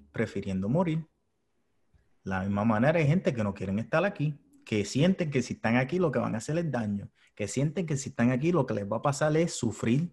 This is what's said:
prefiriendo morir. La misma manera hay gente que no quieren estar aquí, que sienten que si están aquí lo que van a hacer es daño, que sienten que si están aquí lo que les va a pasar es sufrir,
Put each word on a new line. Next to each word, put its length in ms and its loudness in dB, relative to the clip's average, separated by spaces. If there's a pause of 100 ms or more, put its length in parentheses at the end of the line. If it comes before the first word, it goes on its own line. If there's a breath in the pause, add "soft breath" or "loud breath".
(120)
prefiriendo 560 -2
morir. 360 0 (1200)
La 120 -2
misma 240 0
manera 340 4
hay 80 2
gente 280 2
que 80 -2
no 120 -2
quieren 240 -4
estar 260 0
aquí, 340 -4 (260)
que 200 0
sienten 460 2
que 120 0
si 120 -6
están 220 0
aquí 220 0
lo 140 2
que 60 0
van 160 -2
a 40 -2
hacer 200 -4
es 120 -2
daño, 400 -4 (240 soft breath)
que 140 -4
sienten 380 -2
que 100 -2
si 140 -6
están 200 2
aquí 220 2
lo 140 4
que 80 -2
les 160 -4
va 80 0
a 40 -6
pasar 340 2
es 180 2
sufrir, 580 0